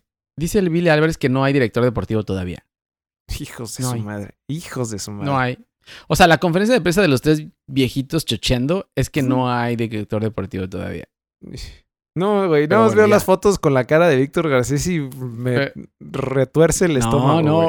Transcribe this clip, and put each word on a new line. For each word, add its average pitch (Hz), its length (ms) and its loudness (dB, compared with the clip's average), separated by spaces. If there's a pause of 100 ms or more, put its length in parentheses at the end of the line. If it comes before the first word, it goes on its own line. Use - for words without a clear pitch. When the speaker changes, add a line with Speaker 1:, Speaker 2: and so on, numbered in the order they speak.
(380)
Speaker 1:
dice 170 200 -2
el 185 120 2
Billy 170 200 0
Álvarez 156 280 2
que 139 100 0
no 131 160 2
hay 139 80 2
director 120 320 0
deportivo 110 400 -2
todavía. 92 420 -8 (720)
Speaker 2:
Hijos 127 380 -14
de 131 80 -8
Speaker 1:
No 127 60 -2
Speaker 2:
su 123 60 -4
Speaker 1:
hay. 113 60 -6
Speaker 2:
madre. 104 320 -10 (140)
Hijos 135 420 -8
de 104 80 -8
su 104 140 -12
madre. 101 140 -8
Speaker 1:
No 139 120 0
hay. 127 200 -4 (500)
O 156 80 0
sea, 185 100 6
la 160 120 6
conferencia 190 360 0
de 226 60 2
prensa 175 220 2
de 180 60 4
los 131 120 2
tres 156 220 2 (260)
viejitos 135 560 -2
chocheando 135 720 -2
es 131 140 -2
que 151 100 -2
Speaker 2:
Sí. 131 80 0
Speaker 1:
no 127 240 0
hay 120 240 -2
director 110 460 -4
deportivo 98 460 -6
todavía. 90 400 -10 (1080)
Speaker 2:
No, 196 320 0
güey. 151 200 2
Speaker 1:
Pero 185 80 2
Speaker 2:
Nada 220 100 6
más - 80 2
Speaker 1:
bueno, - 80 -4
Speaker 2:
veo 214 60 6
Speaker 1:
ya. 208 80 6
Speaker 2:
las - 80 0
fotos 185 340 2
con 143 160 2
la 127 100 2
cara 160 240 4
de 143 80 4
Víctor 156 320 0
Garcés 135 380 0
y 175 140 -2
me 123 640 -6
Speaker 1:
Eh. 143 80 -8 (280)
Speaker 2:
retuerce 143 840 0
el 160 80 2
Speaker 1:
No, 131 60 2
Speaker 2:
estómago, 135 420 2
Speaker 1:
no. 156 260 4